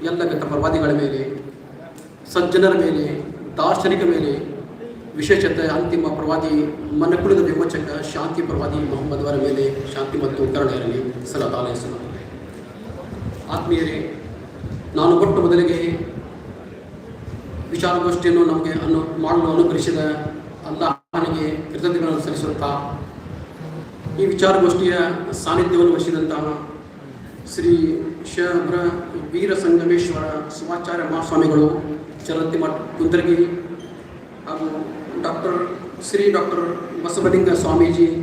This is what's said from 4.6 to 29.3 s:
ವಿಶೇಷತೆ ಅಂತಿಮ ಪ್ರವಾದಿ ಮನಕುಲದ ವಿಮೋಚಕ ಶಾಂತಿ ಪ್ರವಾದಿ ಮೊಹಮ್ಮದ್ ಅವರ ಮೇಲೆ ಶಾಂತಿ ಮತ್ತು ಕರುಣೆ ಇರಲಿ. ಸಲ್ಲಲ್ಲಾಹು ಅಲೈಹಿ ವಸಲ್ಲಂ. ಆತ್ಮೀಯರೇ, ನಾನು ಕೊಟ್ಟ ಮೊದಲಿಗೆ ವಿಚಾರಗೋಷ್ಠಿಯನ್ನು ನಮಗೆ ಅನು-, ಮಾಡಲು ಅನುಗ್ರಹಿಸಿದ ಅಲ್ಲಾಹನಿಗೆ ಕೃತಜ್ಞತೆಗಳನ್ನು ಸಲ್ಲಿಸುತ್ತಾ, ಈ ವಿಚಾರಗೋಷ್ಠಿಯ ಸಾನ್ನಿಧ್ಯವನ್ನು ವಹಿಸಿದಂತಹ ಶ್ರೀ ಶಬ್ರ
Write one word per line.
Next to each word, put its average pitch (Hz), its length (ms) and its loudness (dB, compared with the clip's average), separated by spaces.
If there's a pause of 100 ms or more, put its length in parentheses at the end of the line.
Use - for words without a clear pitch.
ವಿಶೇಷತೆ 165 520 2
ಅಂತಿಮ 165 400 0
ಪ್ರವಾದಿ 151 580 0 (340)
ಮನಕುಲದ 175 400 4
ವಿಮೋಚಕ 160 720 0
ಶಾಂತಿ 165 280 -4
ಪ್ರವಾದಿ 147 480 -2
ಮೊಹಮ್ಮದ್ 139 380 -2
ಅವರ 143 80 0
ಮೇಲೆ 135 600 0
ಶಾಂತಿ 135 220 -4
ಮತ್ತು 135 360 0
ಕರುಣೆ 131 240 0
ಇರಲಿ. 123 560 -4
ಸಲ್ಲಲ್ಲಾಹು 127 320 -2
ಅಲೈಹಿ 120 140 -4
ವಸಲ್ಲಂ. 123 200 -8 (1500)
ಆತ್ಮೀಯರೇ, 165 640 -2 (840)
ನಾನು 170 240 6
ಕೊಟ್ಟ - 200 4
ಮೊದಲಿಗೆ 170 680 2 (1600)
ವಿಚಾರಗೋಷ್ಠಿಯನ್ನು 175 720 2
ನಮಗೆ 160 260 0
ಅನು-, - 500 0
ಮಾಡಲು 165 300 2
ಅನುಗ್ರಹಿಸಿದ 165 460 4 (680)
ಅಲ್ಲಾಹನಿಗೆ 160 1080 -4
ಕೃತಜ್ಞತೆಗಳನ್ನು 165 460 0
ಸಲ್ಲಿಸುತ್ತಾ, - 800 -4 (1200)
ಈ 196 60 4
ವಿಚಾರಗೋಷ್ಠಿಯ 185 680 4 (380)
ಸಾನ್ನಿಧ್ಯವನ್ನು 175 600 4
ವಹಿಸಿದಂತಹ 151 760 -2 (840)
ಶ್ರೀ 160 480 4 (340)
ಶಬ್ರ 175 400 2 (560)